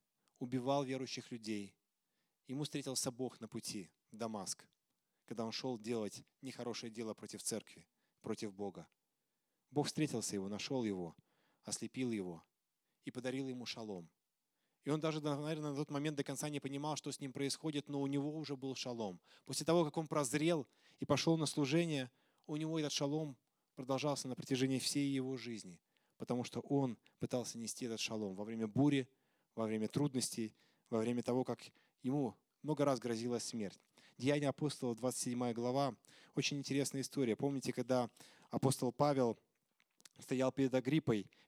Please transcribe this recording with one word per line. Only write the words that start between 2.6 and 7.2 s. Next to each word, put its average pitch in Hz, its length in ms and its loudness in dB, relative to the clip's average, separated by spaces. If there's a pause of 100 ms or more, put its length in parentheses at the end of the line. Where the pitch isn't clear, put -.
встретился 139 460 -2
Бог 123 300 -4
на 113 80 -10
пути 104 420 -8 (200)
в - 60 -16
Дамаск, 107 500 -6 (580)
когда 113 220 -4
он 110 60 -4
шёл 127 260 -2
делать 107 460 -2 (180)
нехорошее 120 480 -6
дело 110 240 -4
против - 280 -12